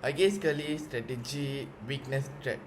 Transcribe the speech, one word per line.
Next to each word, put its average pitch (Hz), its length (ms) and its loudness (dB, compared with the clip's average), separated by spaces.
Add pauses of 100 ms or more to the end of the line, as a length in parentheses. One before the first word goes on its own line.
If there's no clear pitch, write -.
Lagi 143 300 4
sekali, 151 480 2
strategi 135 880 -4 (180)
weakness 135 460 0 (100)
trap. 113 240 0